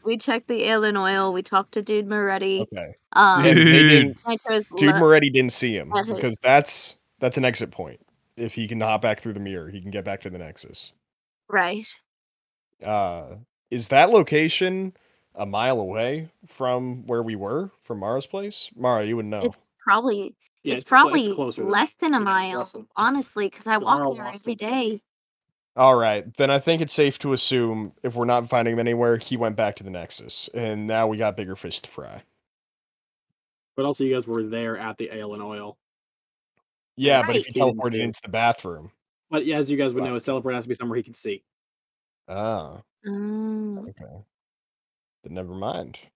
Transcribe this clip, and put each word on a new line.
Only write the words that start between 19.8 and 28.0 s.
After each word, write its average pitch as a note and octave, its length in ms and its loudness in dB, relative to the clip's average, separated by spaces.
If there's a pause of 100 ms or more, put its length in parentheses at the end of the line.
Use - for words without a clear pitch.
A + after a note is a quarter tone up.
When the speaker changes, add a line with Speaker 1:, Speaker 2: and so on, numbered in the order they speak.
Speaker 1:
probably, G#3 500 0 (280)
Speaker 4:
Yeah, D#3+ 120 -2
Speaker 1:
it's B2+ 80 -6
Speaker 4:
it's - 60 -10
clo-, C#4 240 6
it's B3 140 0
Speaker 1:
probably G3 80 -2
Speaker 4:
closer B2+ 280 -6
than G3 80 -4
Speaker 1:
less A3 240 0
Speaker 4:
that. - 100 -18
Speaker 1:
than D4+ 80 2
a B3+ 40 2
Speaker 4:
Yeah, G#3+ 40 0
it's G3+ 40 -2
Speaker 1:
mile, F#3 340 -2
Speaker 4:
less - 120 -10
than - 240 -18
Speaker 1:
honestly, A3 540 -2
'cause - 180 -12
I A3 80 2
Speaker 4:
it's G#3 100 0
an - 40 0
hour C#4+ 180 2
Speaker 1:
walk B3+ 80 -2
there G#3+ 100 -14
Speaker 4:
walk. G3+ 100 -10
Speaker 1:
every A3+ 200 -8
day. A3 460 -4 (760)
Speaker 2:
All C3 180 8
right, A2 400 0
then C3+ 160 4
I C#3 80 4
think E3 220 2
it's D3 120 -4
safe C#3+ 260 2
to C#3+ 120 -2
assume A#2 640 0 (100)